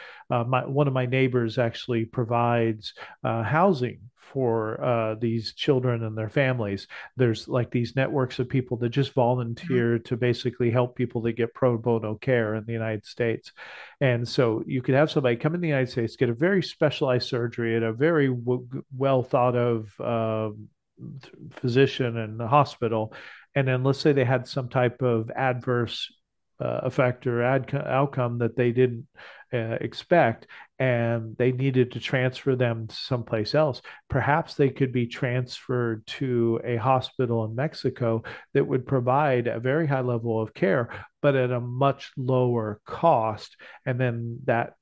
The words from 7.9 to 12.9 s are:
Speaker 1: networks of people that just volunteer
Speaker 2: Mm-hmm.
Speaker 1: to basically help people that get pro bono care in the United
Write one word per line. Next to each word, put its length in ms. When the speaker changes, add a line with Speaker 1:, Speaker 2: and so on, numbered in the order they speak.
Speaker 1:
networks 420
of 120
people 260
that 140
just 240
volunteer 840
Speaker 2:
Mm-hmm. 20
Speaker 1:
to 180
basically 520
help 260
people 260
that 100
get 220
pro 240
bono 380
care 380
in 120
the 80
United 320